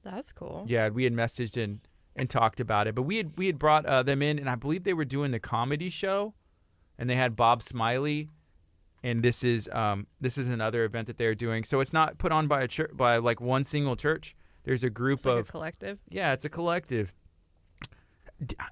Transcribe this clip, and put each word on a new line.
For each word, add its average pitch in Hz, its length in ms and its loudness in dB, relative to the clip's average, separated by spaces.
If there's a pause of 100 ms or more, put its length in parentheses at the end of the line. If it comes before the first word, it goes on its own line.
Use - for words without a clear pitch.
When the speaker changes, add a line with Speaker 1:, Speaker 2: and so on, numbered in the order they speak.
Speaker 1:
That's 196 300 -12
cool. - 340 -12
Speaker 2:
Yeah, 113 220 2
we 123 160 0
had 120 80 2
messaged 117 500 -2
and, 104 160 -6 (360)
and 131 140 -2
talked 113 300 2
about 104 280 2
it. 110 80 -4
But 127 80 0
we 190 140 -2
had, 170 200 -6
we 185 100 -2
had 165 120 0
brought, 151 260 4
uh, 131 180 4
them 139 180 2
in, 151 160 2
and 139 120 -4
I 123 60 -2
believe 151 280 -4
they 185 120 0
were 156 100 0
doing 135 260 -2
the 113 80 -2
comedy 139 500 -2
show, 202 440 -2 (640)
and 123 120 -2
they 123 60 2
had 127 200 2
Bob 117 280 6
Smiley. 139 640 -2 (760)
And 117 200 0
this 123 200 4
is, 117 280 0
um, 104 360 -2 (120)
this 131 200 -2
is 123 100 -2
another 113 340 0
event 110 240 -2
that 120 120 -10
they're 113 160 2
doing. 113 280 -2
So 139 160 0
it's 135 140 0
not 160 240 4
put 175 140 0
on 156 160 4
by 139 160 2
a 127 40 0
chur-, - 240 -4
by, 120 260 4
like, 117 220 2
one 131 240 2
single 139 320 -2
church. 156 400 -2 (280)
There's 127 200 0
a 127 60 2
group 127 300 0
Speaker 1:
It's - 60 -6
like 120 160 4
Speaker 2:
of 101 60 -4
Speaker 1:
a - 40 -16
collective. 170 480 -10 (100)
Speaker 2:
Yeah, 170 240 0
it's 131 120 -4
a 147 40 -6
collective. 165 640 -2 (1300)
D-, - 140 -8 (140)